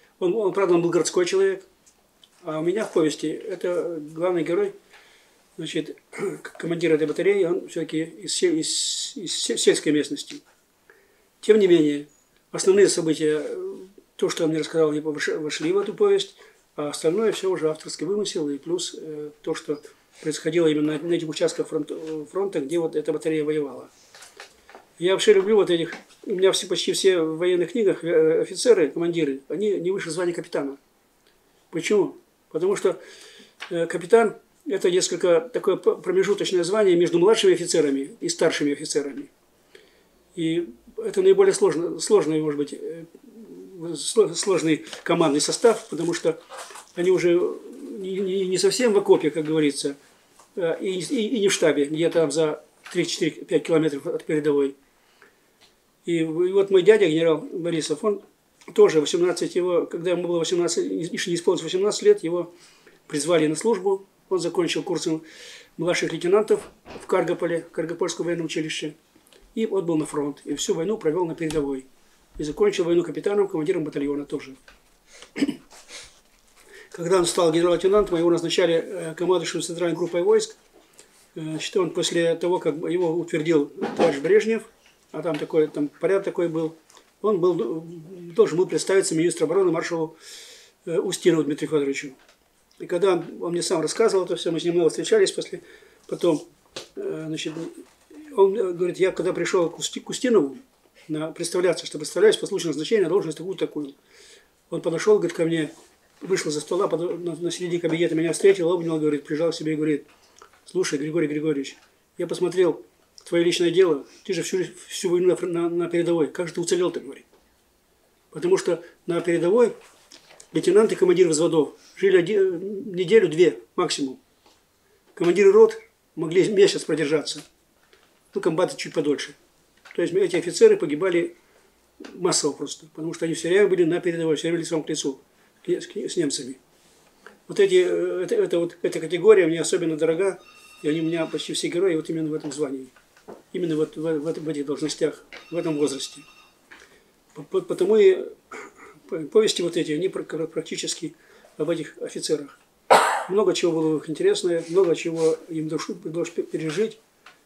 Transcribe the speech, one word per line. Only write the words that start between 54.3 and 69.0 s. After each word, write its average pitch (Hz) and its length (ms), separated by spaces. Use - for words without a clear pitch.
И, 170 180
в-, 160 200
и 185 80
вот 196 180
мой 185 140
дядя, 202 240
генерал 160 320
Борисов, 165 640
он 208 180
тоже 165 280
восемнадцать, 170 540
его, 175 300
когда 175 260
ему 175 160
было 175 120
восемнадцать, 170 500
не, 190 140
еще 180 280
не 175 40
исполнилось 170 280
восемнадцать 185 400
лет, 208 200
его 170 300
призвали 156 400
на 151 80
службу. 196 500
Он 190 100
закончил 170 440
курсы 160 380
младших 165 340
лейтенантов 196 500
в - 60
Каргополе, 170 640
Каргопольском 165 540
военном 165 220
училище. 156 480